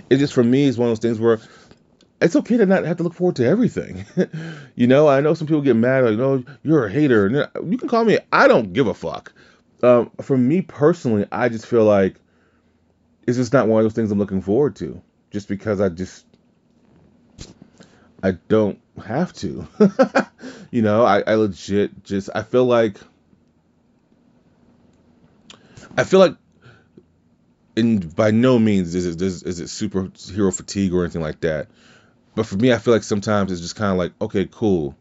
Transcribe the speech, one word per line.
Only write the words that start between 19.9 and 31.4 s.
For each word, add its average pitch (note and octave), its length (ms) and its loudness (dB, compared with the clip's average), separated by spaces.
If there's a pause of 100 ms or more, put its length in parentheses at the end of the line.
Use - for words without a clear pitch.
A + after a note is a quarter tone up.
You A#2 100 0
know, G#2+ 240 2
I, G2+ 200 2
I A2 100 0
legit G2+ 680 -4
just, G2 320 -6
I G#2+ 80 -6
feel B2+ 220 0
like, A#2 340 0 (3000)
I C3+ 60 0
feel F#3+ 160 2
like, F3+ 160 6 (1400)
and G#2+ 360 0
by G#2+ 180 2
no A#2+ 280 4
means G2 340 2
is F2+ 120 -2
it, E2 160 -6
is, F#2 220 -6
is E2+ 180 -8
it C#2 40 -10
superhero F#2+ 880 -4
fatigue G2 400 -4
or F2+ 100 0
anything E2 180 -6
like D#2 200 -8